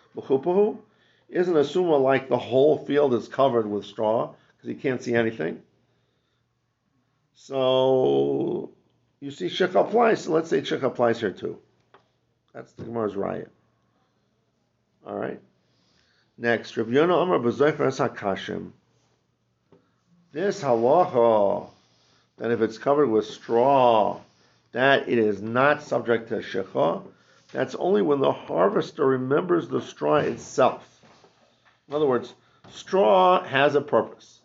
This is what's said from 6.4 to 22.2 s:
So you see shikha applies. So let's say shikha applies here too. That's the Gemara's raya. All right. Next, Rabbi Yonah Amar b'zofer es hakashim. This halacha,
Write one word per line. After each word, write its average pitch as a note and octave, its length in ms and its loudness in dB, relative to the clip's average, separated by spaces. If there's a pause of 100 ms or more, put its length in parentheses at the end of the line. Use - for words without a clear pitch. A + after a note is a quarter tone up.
So C3+ 1400 0 (500)
you C#3 100 -12
see F3+ 160 -8
shikha F#3 400 0
applies. A3 360 2
So - 80 -8
let's D#3+ 180 0
say D#3 120 0
shikha C#3 220 -4
applies A#2+ 360 0
here G2+ 120 -2
too. F2 260 -10 (960)
That's B2+ 200 -18
the - 100 -18
Gemara's A2+ 300 -6
raya. F#2 340 -6 (1600)
All G2+ 100 -12
right. G#2+ 240 -8 (1000)
Next, A#2 380 -2
Rabbi A2+ 160 -4
Yonah E3+ 240 2
Amar E3+ 240 2
b'zofer C3+ 480 0
es C3+ 120 -4
hakashim. F#2+ 720 -6 (1600)
This F#3+ 300 -4
halacha, A#2 1080 2 (680)